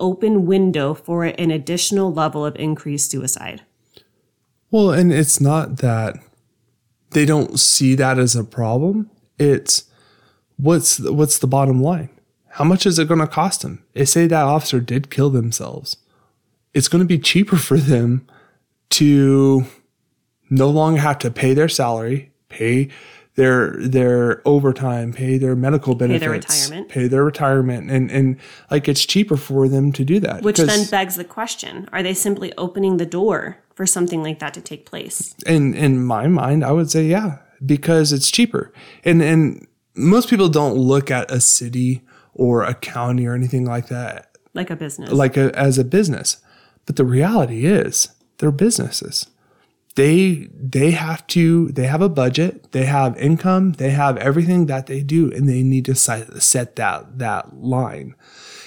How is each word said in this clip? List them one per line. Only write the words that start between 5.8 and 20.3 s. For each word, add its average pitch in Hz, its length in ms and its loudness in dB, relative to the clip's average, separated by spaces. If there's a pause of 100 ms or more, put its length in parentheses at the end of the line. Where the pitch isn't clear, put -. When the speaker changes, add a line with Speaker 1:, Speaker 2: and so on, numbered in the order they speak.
Speaker 2:
they 147 160 2
don't 151 340 0
see 131 360 2
that 131 220 2
as 123 160 2
a 117 100 -2
problem. 147 640 -2 (280)
It's 143 460 0 (720)
what's 151 400 2
the, - 160 -4
what's 147 260 0
the - 80 -2
bottom 135 360 2
line? 151 260 -2 (420)
How - 140 -4
much 180 220 2
is 170 120 2
it 156 100 0
gonna 160 180 2
cost 170 340 -2
them? - 320 -12
If, 139 160 0
say, 170 180 4
that 160 180 2
officer 143 360 0
did 123 300 -4
kill 139 180 0
themselves, 117 720 -4 (720)
it's 139 160 0
gonna 175 160 2
be 170 140 0
cheaper 190 380 0
for 135 200 2
them 131 500 2 (640)
to 135 760 4 (840)